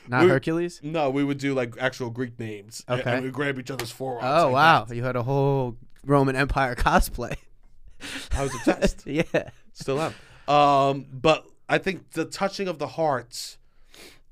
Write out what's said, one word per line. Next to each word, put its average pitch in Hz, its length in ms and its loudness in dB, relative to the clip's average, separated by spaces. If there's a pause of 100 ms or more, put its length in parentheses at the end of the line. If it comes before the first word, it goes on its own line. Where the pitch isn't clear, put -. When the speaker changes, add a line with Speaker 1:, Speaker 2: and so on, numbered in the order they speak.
Speaker 1:
Not 123 180 2
Speaker 2:
We - 40 8
Speaker 1:
Hercules? 165 540 0
Speaker 2:
No, 151 260 -2
we 143 140 0
would 139 160 -2
do, 139 160 0
like, 120 240 -2
actual 127 320 -2
Greek 117 280 -8
names. 107 480 -12
And, 127 140 -2
Speaker 1:
Okay. 120 140 -2
Speaker 2:
and 127 100 -2
we'd 127 80 -8
grab 139 260 -4
each 123 120 -10
other's 120 200 -8
forearms 127 360 -8
Speaker 1:
Oh, 156 180 4
Speaker 2:
like 131 80 2
Speaker 1:
wow. 147 340 6
Speaker 2:
that. 120 80 -10
Speaker 1:
You 120 80 -6
had 127 120 -2
a 120 80 -2
whole 139 520 0 (300)
Roman 135 300 4
Empire 135 400 0
<laughs> - 20 -14
cosplay. - 580 2 (960)
Speaker 2:
I 135 120 0
was 135 100 -4
obsessed. - 480 0
Speaker 1:
<laughs> - 60 -18
Yeah. - 420 -2 (240)
Speaker 2:
Still 139 280 -4
am. 135 120 -4 (400)
Um, 139 580 4
but 135 340 2 (220)
I 147 120 0
think 165 320 -8
the 160 140 -6
touching 196 420 -6
of 165 100 -8
the 143 100 -6
hearts 135 720 -4 (760)